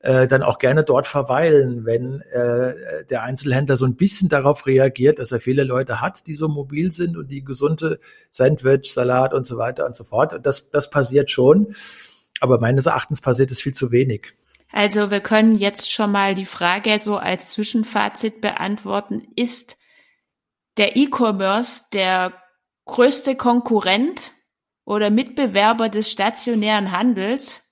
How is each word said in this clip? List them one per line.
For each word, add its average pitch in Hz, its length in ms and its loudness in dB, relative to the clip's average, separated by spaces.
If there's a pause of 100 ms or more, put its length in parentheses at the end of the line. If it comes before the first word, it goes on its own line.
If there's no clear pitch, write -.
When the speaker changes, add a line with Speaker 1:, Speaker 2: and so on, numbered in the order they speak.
Speaker 1:
äh, 131 260 4
dann 135 160 4
auch - 160 0
gerne 143 240 4
dort 139 240 2
verweilen, 131 760 2
wenn, 127 360 -4
äh, 120 880 -4
der 117 140 -4
Einzelhändler 135 540 -2
so 131 80 0
ein 123 100 0
bisschen 185 340 0
darauf 147 360 2
reagiert, 135 540 4
dass 123 120 -6
er 120 100 -2
viele 135 220 0
Leute 127 360 -2
hat, - 280 -8
die 156 80 -10
so 156 120 -4
mobil 147 440 -4
sind 170 260 -4
und 143 120 -12
die 139 140 -12
gesunde 156 560 -2 (320)
Sandwich, 135 640 2
Salat 127 400 2
und 131 140 -2
so 120 100 -8
weiter 117 280 -4
und 104 100 -6
so 110 100 -18
fort. 131 280 0
Und - 120 -12
das, - 260 -4
das 143 180 -2
passiert 139 400 0
schon. 160 460 4 (640)
Aber 127 200 2
meines 131 260 2
Erachtens - 360 -2
passiert 131 300 0
es 123 100 -8
viel 135 120 -6
zu 123 180 -4
wenig. 123 420 0 (380)
Speaker 2:
Also 202 400 0
wir 202 80 0
können 220 360 4
jetzt 202 360 -2
schon 208 200 -2
mal 196 240 2
die 190 100 -6
Frage 202 540 0
so 208 180 -2
als 185 320 -4
Zwischenfazit 214 880 -2
beantworten. 202 960 -4
Ist - 420 -4 (1000)
der 202 180 0
E-Commerce 226 960 0
der 185 420 0 (520)
größte 269 500 2
Konkurrent 240 960 0 (540)
oder 208 240 0
Mitbewerber 226 800 2
des 208 220 -4
stationären 208 800 -2
Handels? 208 800 -2